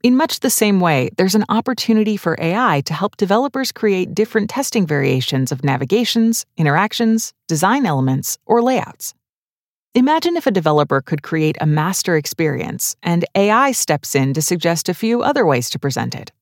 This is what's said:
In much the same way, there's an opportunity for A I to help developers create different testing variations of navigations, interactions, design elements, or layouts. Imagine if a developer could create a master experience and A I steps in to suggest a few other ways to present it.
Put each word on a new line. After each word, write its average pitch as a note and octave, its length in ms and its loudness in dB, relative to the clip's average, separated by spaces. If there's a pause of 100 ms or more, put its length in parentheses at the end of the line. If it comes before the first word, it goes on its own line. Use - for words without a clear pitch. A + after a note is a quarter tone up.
In B3 160 4
much E4 220 -2
the C4 100 0
same G3+ 300 2
way, D3+ 380 2
there's F#3+ 180 2
an G#3 120 2
opportunity A3 680 0
for E3+ 220 -2
A E3 160 -2
I G3+ 260 2
to D#3 140 -6
help F3+ 220 -4
developers A#3+ 540 0
create F#3 440 -2
different G#3+ 340 0
testing A#3+ 380 -2
variations C3+ 640 0
of C3+ 120 -6
navigations, G#3+ 840 0 (100)
interactions, G#3 760 0 (140)
design G3 380 2
elements, C3 640 -2
or A#3 160 2
layouts. - 500 -4 (800)
Imagine D#4+ 420 2
if E4 120 -2
a B3 40 2
developer D3+ 500 2
could D3+ 200 -4
create D#3 400 -2
a D#3 60 0
master D#3+ 500 0
experience D3 840 -4
and F3 200 0 (120)
A G3+ 160 4
I C4 200 4
steps - 440 -2
in C3+ 180 2
to D#3 80 -2
suggest E3+ 480 -2
a F3 60 -2
few A#3 260 0
other C#4+ 240 2
ways B2+ 240 0
to - 80 -8
present B2 380 -4
it. - 160 -14 (100)